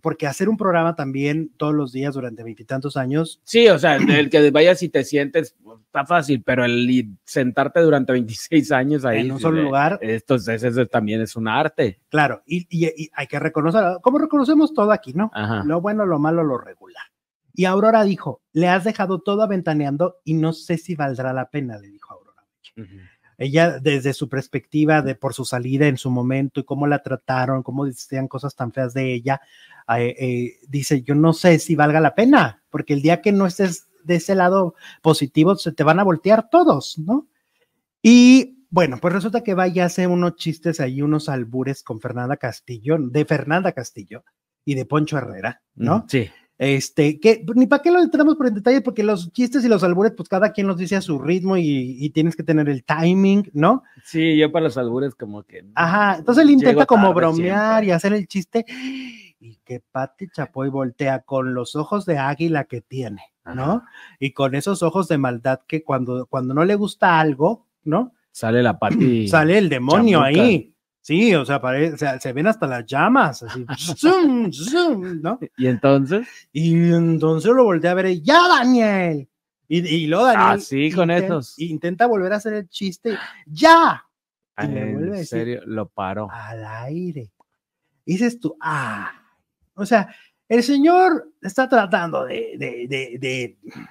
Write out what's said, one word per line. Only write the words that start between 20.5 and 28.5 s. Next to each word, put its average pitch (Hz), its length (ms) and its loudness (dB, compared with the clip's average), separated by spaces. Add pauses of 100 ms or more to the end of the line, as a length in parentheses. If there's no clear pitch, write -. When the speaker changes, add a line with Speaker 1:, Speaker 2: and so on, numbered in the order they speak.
Speaker 1:
sé 165 240 -6
si 165 180 -8
valdrá 131 380 -4
la 127 180 -6
pena", 123 280 -8
le 101 100 -20
dijo 101 240 -20
Aurora. 92 120 -20 (520)
Speaker 2:
Ujú. 107 120 -18 (500)
Speaker 1:
Ella, 156 400 0
desde 139 340 0
su 131 160 -6
perspectiva 151 720 0
de 135 120 -4
por 131 200 -6
su 127 100 -8
salida 131 420 -2
en 135 100 2
su 131 140 -6
momento 131 480 -2
y 135 60 -4
cómo 143 240 -4
la 143 160 -2
trataron, 131 580 -4
cómo 135 240 -6
decían 135 400 -8
cosas 135 300 -10